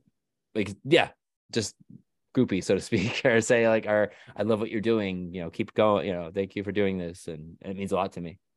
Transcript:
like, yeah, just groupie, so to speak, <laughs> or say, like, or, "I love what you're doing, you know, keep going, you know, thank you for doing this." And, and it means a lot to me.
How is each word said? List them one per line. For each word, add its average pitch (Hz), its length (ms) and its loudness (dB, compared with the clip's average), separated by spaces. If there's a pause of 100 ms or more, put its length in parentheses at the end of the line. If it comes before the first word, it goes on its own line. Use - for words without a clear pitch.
(560)
like, 104 140 -2 (160)
yeah, 139 240 4 (420)
just - 240 -4 (600)
groupie, 131 280 2
so 101 120 2
to 90 60 0
speak, 110 400 -2
<laughs> - 40 -6
or 113 160 4
say, 117 260 4
like, 110 200 2
or, 104 240 2 (260)
"I 104 60 -2
love 107 180 2
what 113 80 -4
you're 110 120 -4
doing, 95 520 -2
you 92 80 -6
know, 82 80 -6
keep - 240 -6
going, 104 340 4
you 95 60 -2
know, 85 200 -6
thank 98 220 -4
you 101 80 -6
for 101 80 -6
doing 98 260 0
this." 87 300 -10
And, 82 340 -14
and 98 100 -12
it 92 60 -10
means 98 140 -6
a 95 40 2
lot 92 180 -2
to 87 80 -10
me. 85 160 -12 (200)